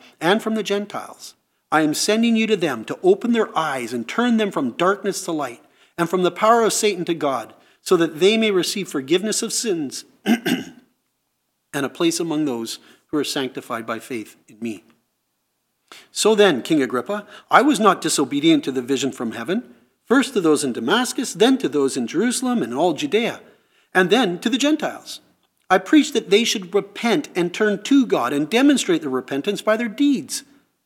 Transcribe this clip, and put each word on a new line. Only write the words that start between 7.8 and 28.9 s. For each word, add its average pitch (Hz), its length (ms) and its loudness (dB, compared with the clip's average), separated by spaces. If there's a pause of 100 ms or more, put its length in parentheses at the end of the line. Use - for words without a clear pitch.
so - 140 2
that 165 240 0
they 196 160 4
may 220 160 2
receive 185 380 -2
forgiveness 175 520 -2
of 226 120 -6
sins 165 500 -4 (120)
<clears throat> - 100 -16
and - 500 -2 (960)
a 143 140 -4
place 165 320 -2
among 156 240 -2
those 117 360 -6 (280)
who 156 100 -4
are 143 60 0
sanctified 127 640 -6
by 113 140 -6
faith 110 360 -12 (140)
in 110 100 -20
me." 110 240 -10 (1300)
So 214 240 2
then, 185 260 4
King 156 200 0
Agrippa, 127 440 -4 (240)
I 175 120 6
was 254 180 2
not 190 220 4
disobedient 147 640 2
to 135 80 -4
the 131 80 -4
vision 123 320 -2
from 113 180 -6
heaven, 131 420 -6 (300)
first 254 300 2
to 202 80 0
those 151 240 4
in 123 80 -2
Damascus, 220 600 -2
then 247 260 4
to 156 100 -2
those 139 260 0
in 123 100 -2
Jerusalem 233 560 -2
and 117 120 -4
all 165 180 2
Judea, 151 480 -2 (540)
and 185 160 4
then 196 300 2
to 233 100 -2
the 254 80 -2
Gentiles. 277 640 -4 (480)
I 185 80 4
preached 269 380 4
that 214 140 -4
they 208 140 4
should 190 320 -4
repent 196 580 -2
and 175 200 -2
turn 208 300 0
to 269 220 4
God 143 280 0
and 151 160 -2
demonstrate 247 500 2